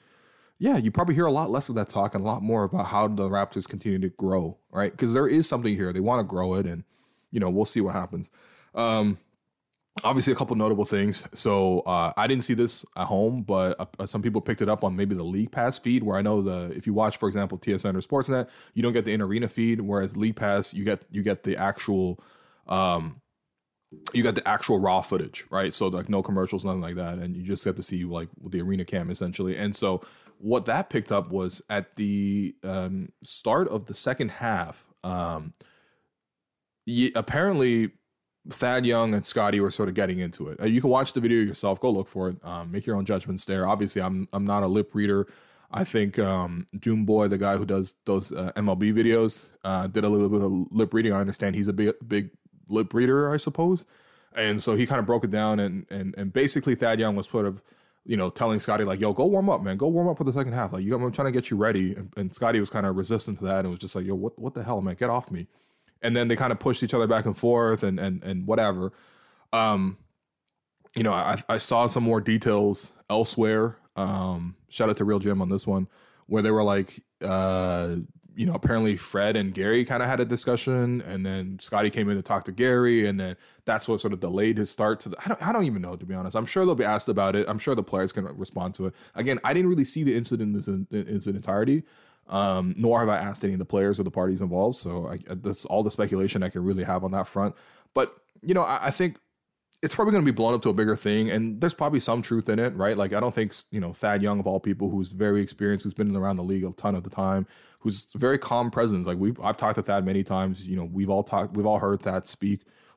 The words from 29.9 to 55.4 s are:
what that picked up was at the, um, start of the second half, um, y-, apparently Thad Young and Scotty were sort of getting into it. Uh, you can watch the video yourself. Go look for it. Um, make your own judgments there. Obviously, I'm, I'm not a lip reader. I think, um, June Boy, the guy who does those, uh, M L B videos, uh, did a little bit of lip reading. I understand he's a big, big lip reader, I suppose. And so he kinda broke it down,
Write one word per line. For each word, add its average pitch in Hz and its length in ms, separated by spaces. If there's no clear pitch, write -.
what 107 260
that 139 240
picked 107 240
up 90 180
was 92 380
at 104 260
the, 107 580
um, 95 560
start - 480
of 107 160
the 95 80
second 127 360
half, 92 560
um, 85 480
y-, 120 300
apparently 127 760
Thad 123 360
Young 113 280
and 101 120
Scotty 101 340
were 98 120
sort 101 180
of 90 60
getting 92 240
into 85 300
it. - 100
Uh, 104 60
you 117 160
can 135 80
watch 131 240
the 127 60
video 117 220
yourself. 98 380
Go 127 100
look 95 180
for 92 220
it. 90 140
Um, 85 280
make 104 140
your 113 100
own 98 100
judgments 95 400
there. 95 220
Obviously, 101 340
I'm, 95 320
I'm 101 120
not 101 180
a 95 40
lip 101 260
reader. 101 340
I - 120
think, 107 360
um, 90 480
June 110 260
Boy, 107 220
the 98 100
guy 98 200
who 98 80
does 95 300
those, 95 260
uh, 92 240
M 104 140
L 92 60
B 104 180
videos, 113 520
uh, 95 240
did 104 160
a 104 60
little 104 200
bit 104 120
of 98 100
lip 107 220
reading. 113 180
I 98 80
understand 98 360
he's 101 120
a 101 60
big, 104 220
big 104 220
lip 107 240
reader, 135 400
I 151 40
suppose. 170 460
And 104 280
so 110 140
he 120 100
kinda 127 160
broke 117 220
it 101 80
down, 107 280